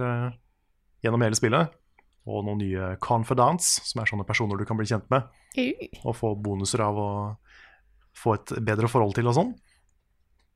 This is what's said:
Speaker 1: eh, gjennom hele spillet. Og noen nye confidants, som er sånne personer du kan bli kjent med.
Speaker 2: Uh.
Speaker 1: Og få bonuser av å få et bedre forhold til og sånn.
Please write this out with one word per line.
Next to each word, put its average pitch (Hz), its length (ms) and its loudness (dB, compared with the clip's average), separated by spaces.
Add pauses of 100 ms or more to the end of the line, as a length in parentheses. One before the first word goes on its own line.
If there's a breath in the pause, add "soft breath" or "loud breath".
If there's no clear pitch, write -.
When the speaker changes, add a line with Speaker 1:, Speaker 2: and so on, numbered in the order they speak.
Speaker 1:
eh, 123 300 -2 (720)
gjennom 117 200 2
hele 110 140 2
spillet. 139 320 2 (580)
Og 104 160 -4
noen 104 140 -4
nye 95 420 -2
confidants, 123 840 2
som - 160 -6
er 107 80 -6
sånne 104 160 -4
personer 104 320 -2
du 107 80 -4
kan 113 120 -2
bli 107 120 -2
kjent 107 220 -2
med. 131 120 4 (320 soft breath)
Speaker 2:
Uh. 254 540 -4
Speaker 1:
Og 117 80 -4
få 110 240 0
bonuser 101 400 -2
av 104 160 0
å 104 400 -4 (800 soft breath)
få 113 160 2
et - 320 -4
bedre 110 240 2
forhold 107 260 4
til 117 120 2
og 120 80 4
sånn. 226 180 2 (1040)